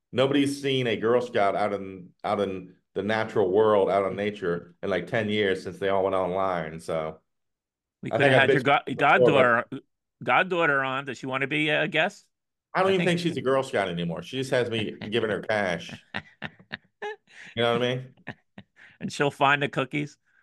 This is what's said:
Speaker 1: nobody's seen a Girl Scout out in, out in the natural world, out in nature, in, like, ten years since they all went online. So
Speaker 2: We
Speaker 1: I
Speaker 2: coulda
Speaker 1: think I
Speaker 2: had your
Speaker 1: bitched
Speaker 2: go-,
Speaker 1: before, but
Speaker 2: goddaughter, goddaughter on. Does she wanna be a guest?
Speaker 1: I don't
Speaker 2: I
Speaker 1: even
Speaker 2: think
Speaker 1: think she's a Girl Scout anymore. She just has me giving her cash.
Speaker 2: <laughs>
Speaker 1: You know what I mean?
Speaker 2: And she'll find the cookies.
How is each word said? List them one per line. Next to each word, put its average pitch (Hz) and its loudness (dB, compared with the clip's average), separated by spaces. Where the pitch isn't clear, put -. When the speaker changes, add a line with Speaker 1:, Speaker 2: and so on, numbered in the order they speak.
Speaker 1:
nobody's 139 2
seen 131 0
a 107 0
Girl 117 2
Scout 101 0
out 101 0
in, 95 -10
out 101 -2
in 92 -4
the 95 -4
natural 107 0
world, 104 4
out 95 2
in 92 -6
nature, 95 -4
in, 98 -4
like, 87 -2
ten 107 -2
years 101 0
since 87 -10
they 98 -2
all 98 2
went 95 0
online. 90 -2
So 80 -6
Speaker 2:
We - -8
Speaker 1:
I - -2
Speaker 2:
coulda 139 4
Speaker 1:
think 135 6
I 139 6
Speaker 2:
had 135 4
your 135 4
Speaker 1:
bitched 120 -8
Speaker 2:
go-, 139 4
Speaker 1:
before, 131 -6
but - -10
Speaker 2:
goddaughter, 123 6
goddaughter 151 2
on. 135 -4
Does 131 -10
she 135 -12
wanna 131 -2
be 151 -2
a 151 0
guest? 160 -2
Speaker 1:
I 170 2
don't 190 4
Speaker 2:
I 190 4
Speaker 1:
even 180 2
Speaker 2:
think 175 2
Speaker 1:
think 170 -2
she's - -2
a 127 -4
Girl 135 2
Scout 101 -2
anymore. 85 -6
She 127 -12
just 131 -6
has 123 0
me 110 -4
giving 110 0
her 92 -2
cash. 95 -2
Speaker 2:
<laughs> - -8
Speaker 1:
You 117 -2
know 117 2
what 120 0
I 123 0
mean? 131 -8
Speaker 2:
And - -10
she'll 143 0
find 143 2
the 135 -2
cookies. 147 -6